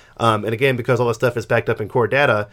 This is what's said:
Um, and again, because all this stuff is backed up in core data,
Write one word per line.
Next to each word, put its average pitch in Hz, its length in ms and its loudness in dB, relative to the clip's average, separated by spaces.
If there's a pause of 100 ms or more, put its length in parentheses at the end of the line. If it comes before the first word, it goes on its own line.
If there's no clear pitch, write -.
(220)
Um, 110 240 2
and 113 80 -2
again, 127 240 0
because 120 220 0
all 123 80 2
this 113 100 -2
stuff 127 180 0
is 113 120 -6
backed 113 200 0
up 113 140 -2
in 101 80 -8
core 117 180 0
data, 120 460 2